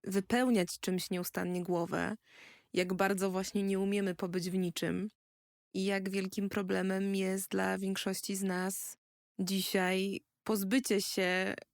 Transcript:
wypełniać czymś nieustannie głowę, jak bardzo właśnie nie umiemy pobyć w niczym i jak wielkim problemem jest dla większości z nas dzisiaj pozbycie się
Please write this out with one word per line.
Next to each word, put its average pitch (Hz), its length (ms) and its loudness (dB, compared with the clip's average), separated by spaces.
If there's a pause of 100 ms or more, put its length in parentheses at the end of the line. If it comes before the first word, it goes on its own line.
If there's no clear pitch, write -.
wypełniać 196 760 2
czymś 185 300 -2
nieustannie 180 520 -2
głowę, 175 540 0 (580)
jak 180 200 2
bardzo 196 360 2
właśnie 190 320 0
nie 196 160 2
umiemy 196 360 0
pobyć 180 360 -2
w 185 40 -2
niczym 180 560 0 (640)
i 190 100 0
jak 196 260 0
wielkim 190 380 -2
problemem 190 680 0
jest 190 360 0
dla 190 280 0
większości 190 580 -2
z 190 60 -2
nas 185 560 -2 (400)
dzisiaj 190 840 0 (240)
pozbycie 208 560 2
się 185 540 0 (200)